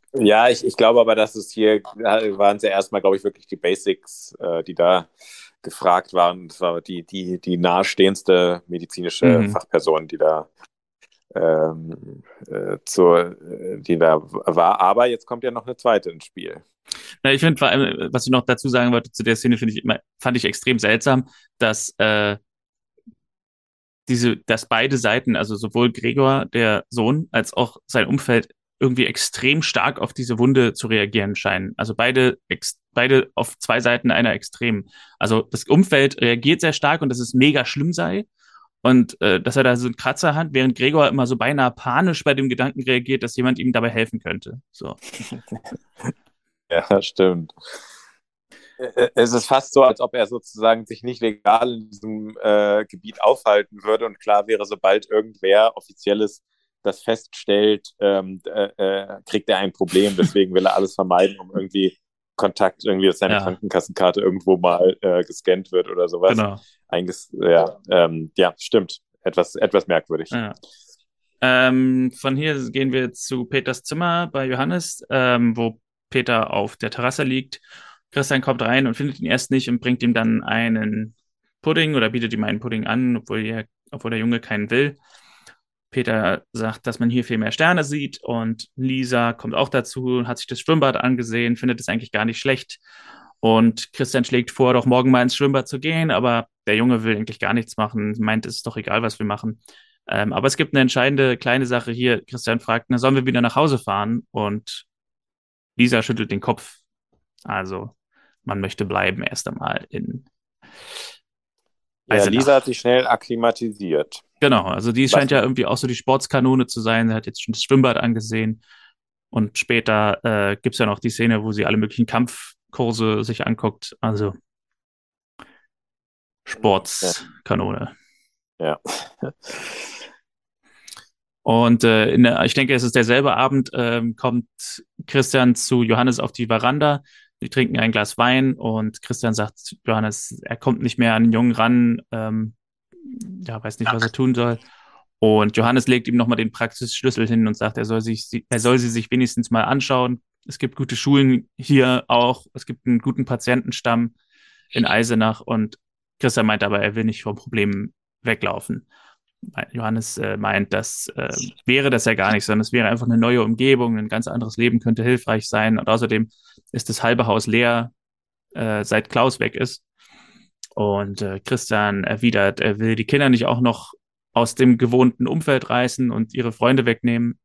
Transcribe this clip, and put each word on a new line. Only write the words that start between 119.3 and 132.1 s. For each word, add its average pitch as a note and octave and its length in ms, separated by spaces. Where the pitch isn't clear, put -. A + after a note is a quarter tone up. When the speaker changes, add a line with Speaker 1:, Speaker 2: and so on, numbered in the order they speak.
Speaker 2:
später, G#2+ 680
äh, G#2 360
gibt's - 180
ja A2+ 80
noch G#2 120
die A#2 120
Szene, A2+ 340
wo A2 80
sie G#2 140
alle G#2+ 100
möglichen G#2+ 300
Kampfkurse A2+ 1160
sich A2+ 240
anguckt. - 540
Also G#2 320
Sportskanone. - 1500
Speaker 1:
Ja. D#2 220
Ja. C3+ 160
<laughs> - 40
Speaker 2:
Und, A#2 420
äh, A2 260